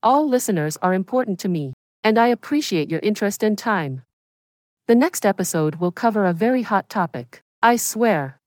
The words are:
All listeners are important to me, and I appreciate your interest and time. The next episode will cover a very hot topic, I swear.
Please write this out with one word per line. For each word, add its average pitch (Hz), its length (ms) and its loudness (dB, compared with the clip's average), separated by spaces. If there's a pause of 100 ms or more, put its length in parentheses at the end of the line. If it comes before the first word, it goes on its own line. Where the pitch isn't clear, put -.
All 285 240 4
listeners 185 520 0
are 185 140 2
important 202 460 -2
to 202 80 -4
me, 147 240 -4 (320)
and 220 120 4
I 233 120 4
appreciate 240 600 -2
your 156 120 -4
interest 208 420 -2
and 214 160 0
time. 147 440 -4 (840)
The 233 80 4
next 269 320 2
episode 165 500 0
will 175 140 -2
cover 214 360 0
a 180 60 2
very 233 300 0
hot 202 260 -2
topic, - 540 -6 (180)
I 233 140 4
swear. 208 720 0